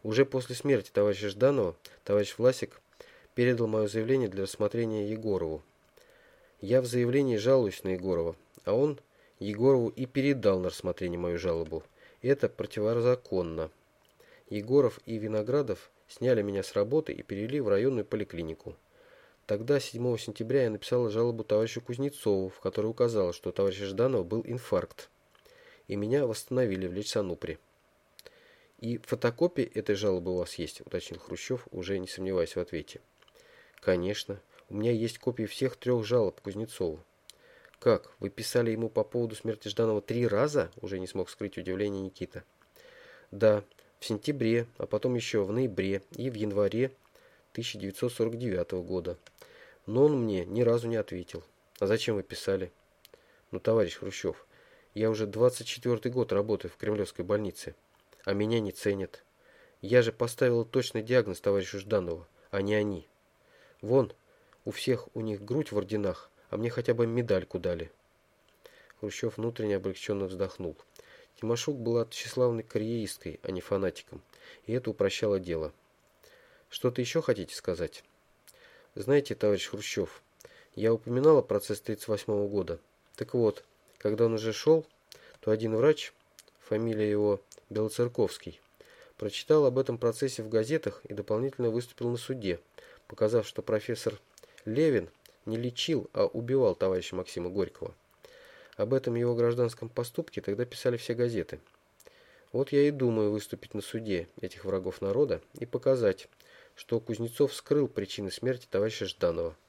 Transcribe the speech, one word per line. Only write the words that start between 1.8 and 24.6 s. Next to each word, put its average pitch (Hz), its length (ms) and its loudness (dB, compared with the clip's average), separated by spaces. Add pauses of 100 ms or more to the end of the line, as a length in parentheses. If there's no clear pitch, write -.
товарищ 101 340 0
Власик 123 440 0 (540)
передал 120 320 2
мое 107 200 2
заявление 113 400 0
для 98 160 -4
рассмотрения 107 640 -2
Егорову. 95 540 -2 (1000)
Я 117 200 4
в 127 60 -6
заявлении 123 500 2
жалуюсь 117 460 4
на 95 60 -2
Егорова, 90 460 0 (300)
а 95 80 0
он 139 260 2 (380)
Егорову 113 520 2
и 127 180 -6
передал 123 520 2
на 90 100 0
рассмотрение 87 500 -4
мою 87 180 -2
жалобу. 82 460 -2 (400)
Это 127 260 2
противозаконно. 101 1200 0 (800)
Егоров 117 560 2
и 113 120 -6
Виноградов 107 760 -2 (160)
сняли 120 340 2
меня 101 220 -2
с - 100 -10
работы 117 400 0
и - 80 -10
перевели 113 400 -4
в 110 80 0
районную 110 340 0
поликлинику. 85 720 -6 (680)
Тогда, 117 340 0
седьмого 120 400 -2
сентября, 117 440 0
я 117 60 2
написала 117 400 0
жалобу 113 340 0
товарищу 110 380 2
Кузнецову, 117 680 -2
в - 100 -16
которой 104 260 -2
указала, 110 480 2
что - 160 -6
у - 20 -4
товарища 98 340 0
Жданова 107 380 2
был 107 220 -2
инфаркт, 104 640 -4 (800)